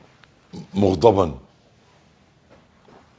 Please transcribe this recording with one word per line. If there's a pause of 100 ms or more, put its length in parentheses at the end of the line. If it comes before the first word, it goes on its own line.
(760)
مغضبا (1800)